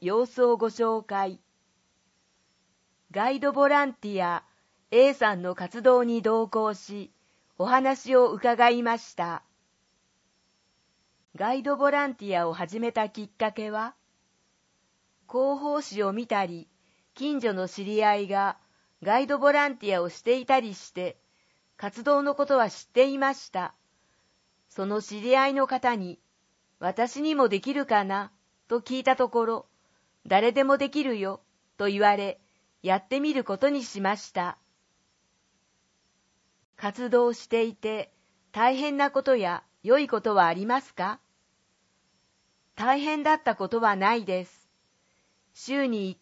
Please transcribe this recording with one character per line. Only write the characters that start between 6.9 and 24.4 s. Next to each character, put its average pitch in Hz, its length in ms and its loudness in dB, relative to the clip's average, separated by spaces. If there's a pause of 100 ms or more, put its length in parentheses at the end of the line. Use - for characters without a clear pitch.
お 180 80 -2
話 262 520 2
を 247 140 6
伺 240 400 4
い 240 120 -2
ま 233 140 0
し - 180 -20
た。 170 280 -6 (1900)
ガ 220 180 -4
イ 269 100 -4
ド 285 140 -2
ボ 285 140 2
ラ 285 160 0
ン 254 80 -8
テ 202 100 -16
ィ 185 160 -2
ア 170 80 -2
を 165 40 -6
始 175 260 -8
め 233 120 -2
た 220 180 -2
き 214 140 -12
っ 202 60 -16
か 220 220 -4
け 214 180 -10
は、 214 240 -6 (1400)
広 277 320 -2
報 294 180 -2
誌 208 240 -6
を 196 80 0
見 233 160 -8
た 202 180 0
り、 170 220 -12 (460)
近 285 260 -4
所 226 140 -2
の 185 160 -4
知 196 160 -12
り 214 180 0
合 208 120 4
い 202 120 -4
が 196 300 -2 (440)
ガ 202 180 2
イ 277 80 -2
ド 285 100 0
ボ 285 140 4
ラ 285 160 2
ン 262 100 -8
テ - 80 -16
ィ 196 120 0
ア 175 40 0
を 175 80 -4
し - 140 -16
て 247 160 2
い 247 80 -8
た 269 120 4
り 220 140 -6
し - 180 -18
て、 180 240 -8 (600)
活 202 260 -12
動 285 200 2
の 285 120 -2
こ 285 120 0
と 277 100 2
は 226 120 2
知 - 160 -14
っ - 20 -20
て 269 200 4
い 277 100 -4
ま 269 180 0
し - 160 -18
た。 180 240 -6 (920)